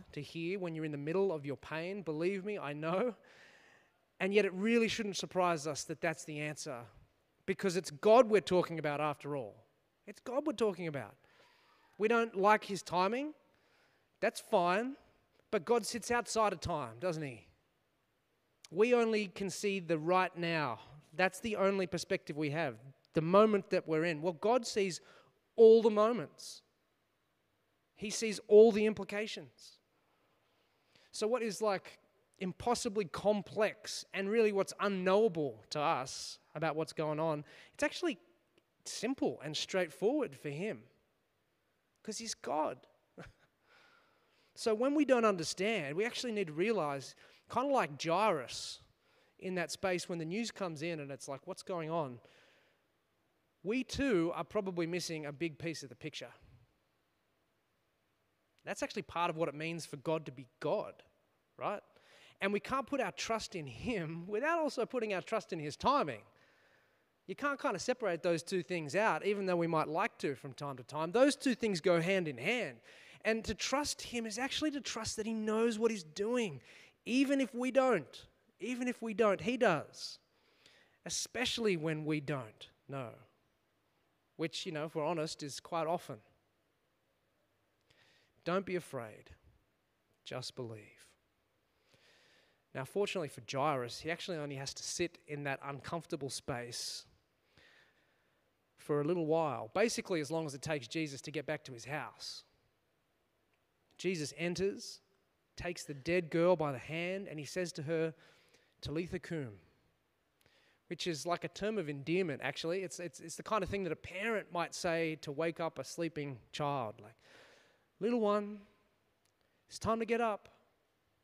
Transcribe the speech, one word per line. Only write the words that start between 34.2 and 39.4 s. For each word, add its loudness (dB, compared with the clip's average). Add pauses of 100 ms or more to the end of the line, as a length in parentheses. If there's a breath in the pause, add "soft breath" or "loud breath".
really 4
what's 0
unknowable 2
to -2
us 0 (140)
about -2
what's -2
going -2
on, 0 (280 loud breath)
it's 0
actually 0 (680)
simple -2